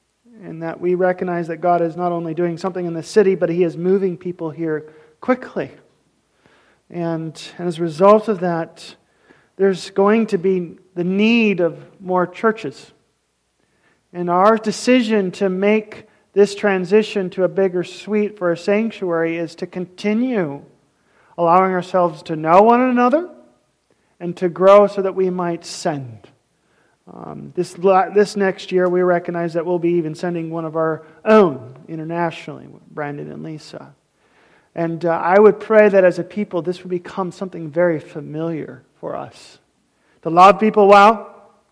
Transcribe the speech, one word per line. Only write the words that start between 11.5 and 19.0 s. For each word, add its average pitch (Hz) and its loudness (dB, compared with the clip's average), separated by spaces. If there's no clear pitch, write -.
of 160 -2
more 180 -2
churches. 180 -6
And 175 -6
our 196 4
decision 214 0
to 196 -2
make 202 -2
this 202 2
transition 196 0
to 190 -2
a 175 0
bigger 180 -2
suite 208 -6
for 175 -2
a 165 -4
sanctuary 175 -2